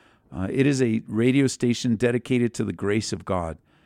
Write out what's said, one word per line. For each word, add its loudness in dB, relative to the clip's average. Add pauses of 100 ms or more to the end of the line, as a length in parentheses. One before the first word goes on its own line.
(340)
Uh, -4
it 2
is 2
a 2
radio 2
station 0
dedicated 0
to -2
the -4
grace -2
of -8
God. -4 (280)